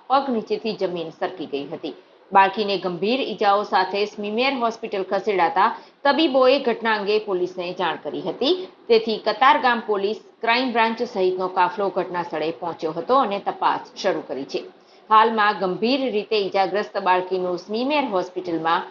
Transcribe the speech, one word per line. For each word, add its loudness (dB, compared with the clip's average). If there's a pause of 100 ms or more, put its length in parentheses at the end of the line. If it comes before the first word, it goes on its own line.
પગ 2
નીચેથી -2
જમીન -4
સરકી -8
ગઈ -6
હતી. -10 (380)
બાળકીને 4
ગંભીર -2
ઈજાઓ 2
સાથે 0
સ્મીમેર -2
હોસ્પિટલ -4
ખસેડાતા 0 (240)
તબીબોએ 4
ઘટના -2
અંગે 0
પોલીસને -4
જાણ -2
કરી -8
હતી. -2 (200)
તેથી 4
કતારગામ 2
પોલીસ, -2 (240)
ક્રાઇમ 0
બ્રાન્ચ 2
સહિતનો 0
કાફલો 0
ઘટના -4
સ્થળે -4
પહોંચ્યો -6
હતો 0
અને 2
તપાસ -2
શરૂ 0
કરી -8
છે. -6 (480)
હાલમાં 4
ગંભીર 0
રીતે -2
ઈજાગ્રસ્ત 0
બાળકીનું 0
સ્મીમેર -2
હોસ્પિટલમાં -2